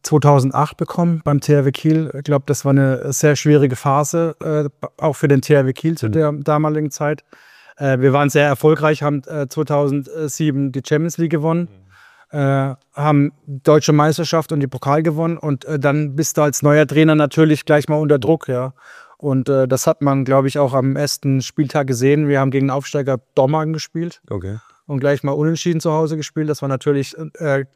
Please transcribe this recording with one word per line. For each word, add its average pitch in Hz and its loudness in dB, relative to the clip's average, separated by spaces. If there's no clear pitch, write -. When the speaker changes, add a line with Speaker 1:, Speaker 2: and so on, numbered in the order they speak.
Speaker 1:
zweitausendacht 143 2
bekommen 170 -2
beim 143 0
T 147 2
H 143 2
W 139 0
Kiel. 156 0
Ich 143 -12
glaub, 143 -2
das 143 -4
war 139 2
eine 135 0
sehr 147 2
schwierige 139 4
Phase, 151 -2
äh, 151 -4
auch 156 0
für 147 -2
den 139 6
T 147 2
H 139 4
W 131 0
Kiel 160 -4
zu 113 -4
Speaker 2:
Mhm. 107 -2
Speaker 1:
der 151 0
damaligen 151 -2
Zeit. 147 -4
Äh, 135 0
wir 131 4
waren 143 2
sehr 147 4
erfolgreich, 147 2
haben, 147 -2
äh, 147 -8
zweitausendsieben 143 -2
die 131 -6
Champions 156 -2
League 165 -2
gewonnen, 165 -2
Speaker 2:
Mhm. 151 -6
Speaker 1:
äh, 139 0
haben 147 2
deutsche 147 2
Meisterschaft 156 0
und 151 -2
die 135 -2
Pokal 143 -2
gewonnen 165 -2
und, 143 -6
äh, 147 -6
dann 143 -2
bist 170 -4
du 156 2
als 147 0
neuer 147 4
Trainer 156 4
natürlich 151 2
gleich 147 2
mal 151 0
unter 147 2
Druck, 156 0
ja. 131 -4
Und, 131 -2
äh, 135 2
das 131 0
hat 156 0
man, 139 0
glaub 135 2
ich, 139 -4
auch 131 0
am 135 0
ersten 139 -2
Spieltag 143 -2
gesehen. 139 2
Wir 139 2
haben 135 0
gegen 135 0
den 135 -2
Aufsteiger 135 -4
Dormagen 156 2
gespielt. 170 -8
Speaker 2:
Okay. 98 -8
Speaker 1:
Und 139 -4
gleich 143 0
mal 139 -2
unentschieden 160 -2
zu 160 -2
Hause 156 -2
gespielt. 151 -6
Das 143 -4
war 139 -4
natürlich, 139 -2
äh, 139 -2